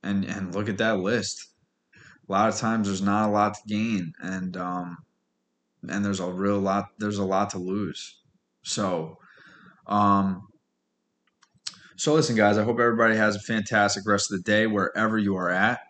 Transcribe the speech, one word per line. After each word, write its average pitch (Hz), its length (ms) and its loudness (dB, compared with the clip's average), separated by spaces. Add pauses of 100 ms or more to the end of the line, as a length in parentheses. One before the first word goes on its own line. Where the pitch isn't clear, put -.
And, 98 240 -2
and 95 280 -6
look 104 140 -2
at 98 80 -4
that 110 220 0
list. 101 440 -2 (540)
A - 360 -12
lot 107 180 4
of 104 60 -4
times 110 300 0
there's 95 140 -2
not 104 300 2
a - 20 0
lot 104 220 2
to - 120 -16
gain, 107 540 -2
and, 92 380 -8
um, 90 400 -6 (920)
and 101 160 -2
there's 98 160 -2
a 90 100 -4
real 98 280 0
lot, 98 300 0 (100)
there's 104 200 -4
a 101 60 0
lot 98 260 0
to 98 80 -8
lose. 92 600 -6 (420)
So, 87 540 -4 (680)
um, 98 640 2 (1500)
so - 160 0
listen, 151 240 4
guys, 104 220 6
I 107 60 2
hope 120 140 0
everybody 113 380 4
has 107 200 2
a 101 40 -8
fantastic 104 680 0
rest 101 240 2
of 101 60 -4
the 90 80 -6
day 107 220 2
wherever 107 500 0
you 101 200 0
are 90 120 -2
at. 101 420 0